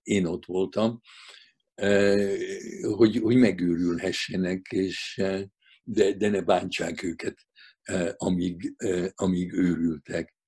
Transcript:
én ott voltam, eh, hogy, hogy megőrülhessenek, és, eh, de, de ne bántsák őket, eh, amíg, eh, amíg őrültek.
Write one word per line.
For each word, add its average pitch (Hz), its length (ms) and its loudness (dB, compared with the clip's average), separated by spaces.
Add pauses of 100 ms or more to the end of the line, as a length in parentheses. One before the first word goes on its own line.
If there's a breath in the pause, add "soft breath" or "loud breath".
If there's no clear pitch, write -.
én 98 240 0
ott 85 200 -6
voltam, 107 560 -2 (720 loud breath)
eh, 101 640 2 (580)
hogy, 110 220 6
hogy 113 180 2
megőrülhessenek, 90 1400 2
és, 95 460 -4
eh, 95 260 -2 (400 soft breath)
de, 101 300 2
de 98 160 0
ne 101 120 2
bántsák 90 640 0
őket, 87 340 -6 (440 loud breath)
eh, 92 360 -2
amíg, 90 600 -2
eh, 90 380 -2
amíg 90 380 -2
őrültek. 82 840 -2 (120)